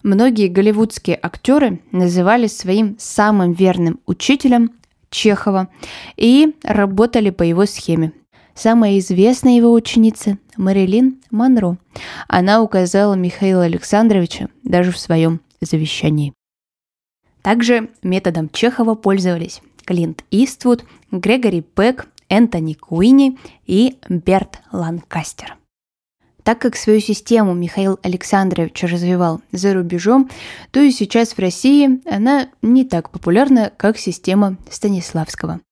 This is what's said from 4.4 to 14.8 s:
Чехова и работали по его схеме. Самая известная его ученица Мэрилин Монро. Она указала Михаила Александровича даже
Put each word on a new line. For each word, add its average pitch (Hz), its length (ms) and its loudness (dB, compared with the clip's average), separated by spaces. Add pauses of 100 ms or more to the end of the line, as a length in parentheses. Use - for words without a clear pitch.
Чехова 196 580 -2 (480)
и 285 480 4
работали 208 640 0
по 185 140 -4
его 170 240 0
схеме. 165 460 -4 (420)
Самая 220 440 2
известная 220 580 2
его 233 160 6
ученица 220 680 0 (180)
Мэрилин 196 640 0 (100)
Монро. 220 480 0 (500)
Она 202 340 2
указала 196 520 0
Михаила 185 500 0
Александровича 190 840 0 (140)
даже 180 280 0